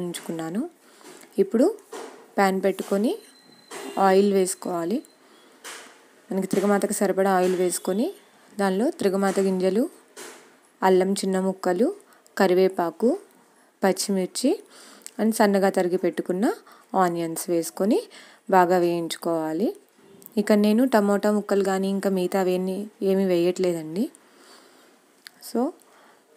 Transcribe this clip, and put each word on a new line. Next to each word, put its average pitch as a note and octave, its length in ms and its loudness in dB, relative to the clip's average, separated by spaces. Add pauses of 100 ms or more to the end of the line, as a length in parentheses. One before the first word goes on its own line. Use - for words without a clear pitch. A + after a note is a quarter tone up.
ఉంచుకున్నాను. E3+ 560 -8 (800)
ఇప్పుడు A3+ 240 4 (720)
ప్యాన్ F#3+ 260 2
పెట్టుకొని G3 480 -2 (920)
ఆయిల్ G3 320 6
వేసుకోవాలి. F3+ 600 -2 (1300)
మనకి F#3+ 240 -4
తిరగమాతకి G3+ 480 0
సరిపడా F#3+ 400 0
ఆయిల్ F#3 220 2
వేసుకొని F#3 460 -2 (540)
దానిలో G3 240 0 (140)
తిరగమాత G3 480 0
గింజలు, F#3+ 360 0 (1040)
అల్లం F#3 240 4 (100)
చిన్న F#3+ 260 -2
ముక్కలు, F#3 420 0 (500)
కరివేపాకు, F#3 680 2 (760)
పచ్చిమిర్చి F#3+ 680 0 (720)
and A3 160 2
సన్నగా G3 380 4
తరిగి F3+ 280 0
పెట్టుకున్న F3+ 400 -2 (580)
ఆనియన్స్ E3+ 500 -2
వేసుకొని F#3+ 460 0 (560)
బాగా F3+ 300 6
వేయించుకోవాలి. E3 840 -2 (720)
ఇక్కడ G#3 160 2 (100)
నేను A3 180 4 (100)
టమోటా G3+ 420 2
ముక్కలు G3+ 340 0
కానీ F#3+ 260 -2
ఇంకా G3 200 -2
మిగతా F3+ 280 0
అవన్నీ F#3 340 -2 (320)
ఏమీ F#3+ 220 2
వేయట్లేదండి. F3 720 0 (1500)
So, A#3 100 -2 (760)